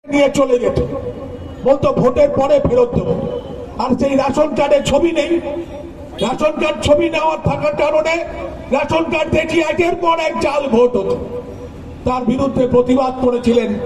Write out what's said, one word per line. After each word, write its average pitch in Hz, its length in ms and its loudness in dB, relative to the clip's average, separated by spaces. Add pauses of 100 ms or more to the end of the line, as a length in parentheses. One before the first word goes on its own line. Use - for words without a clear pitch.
নিয়ে 285 240 4
চলে 254 260 2
যেত, - 200 0 (840)
বলতো, 277 300 2
"ভোটের 254 360 4
পরে 277 300 2 (100)
ফেরত 240 260 2
দেবো।" - 460 -2 (360)
আর 247 220 0
সেই 277 160 0
রেশন 277 400 2
কার্ডে 285 300 4
ছবি 330 260 2
নেই। 330 280 0 (840)
রেশন 269 300 0
কার্ড - 300 -2
ছবি 320 280 4
নেওয়ার 311 360 0
থাকার 285 300 0
কারণে 311 400 2 (560)
রেশন 302 320 0
কার্ড 320 280 -2
দেখিয়ে 320 320 0
একের 339 320 0
পর 330 240 0
এক 311 200 -2
জাল 285 280 -2
ভোট 240 280 4
হতো। - 460 -4 (640)
তার 254 200 -2
বিরুদ্ধে 262 420 0
প্রতিবাদ 254 580 2
করেছিলেন 233 600 2